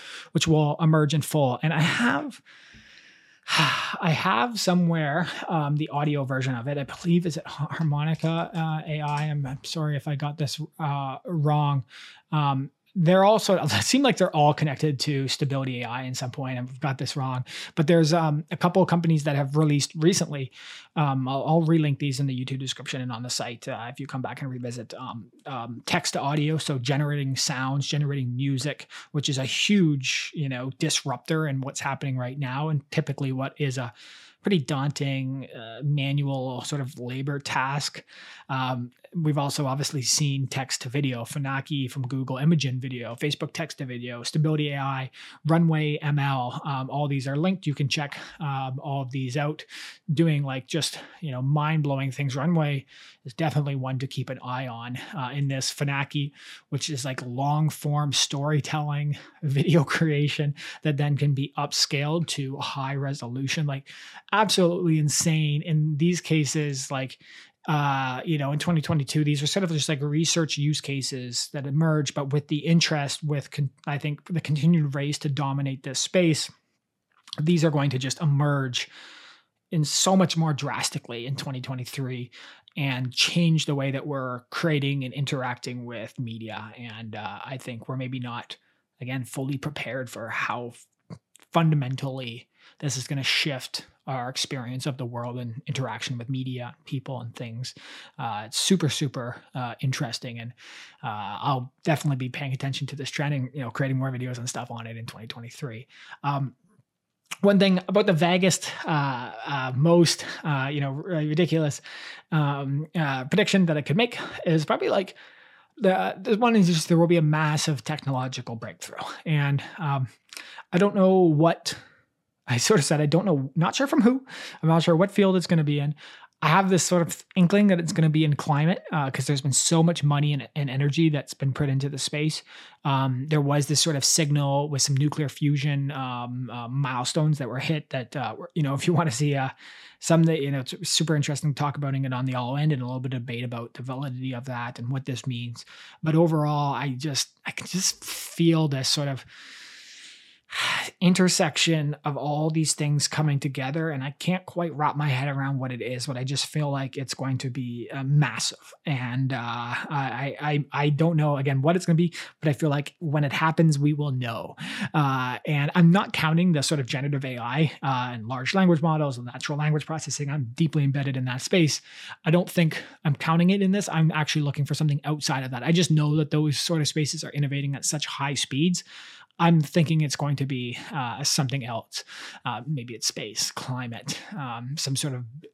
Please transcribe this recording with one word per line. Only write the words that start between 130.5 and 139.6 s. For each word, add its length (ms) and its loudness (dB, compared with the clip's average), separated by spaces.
and 120 -2
energy 420 2
that's 240 -4
been 180 0
put 160 0
into 200 0
the 100 -6
space. 440 -2
Um, 440 0
there 140 2
was 240 2
this 140 2
sort 140 2
of 100 -2
signal 640 2
with 140 0
some 140 2
nuclear 320 2
fusion, 640 0
um, 580 -6
uh, 160 -8
milestones 720 0
that 100 -4
were 100 -6
hit 320 -2
that, 260 -6
uh, 200 -4
were, 180 -14
you 80 0
know, 120 0
<laughs> 0 -
if 120 -2
you 80 4
wanna 180 2
see, 240 0
uh, 140 -2